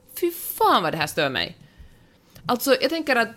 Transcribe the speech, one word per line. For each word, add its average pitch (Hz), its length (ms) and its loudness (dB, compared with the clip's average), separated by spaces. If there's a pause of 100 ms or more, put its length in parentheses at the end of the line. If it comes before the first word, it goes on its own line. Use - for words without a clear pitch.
(200)
Fy 339 100 0
fan 339 520 2
vad 151 100 0
det 156 60 -4
här 151 80 0
stör 147 240 -2
mig! - 260 -4 (880)
Alltså, 247 340 2
jag 277 100 0
tänker 311 260 0
att... 226 200 0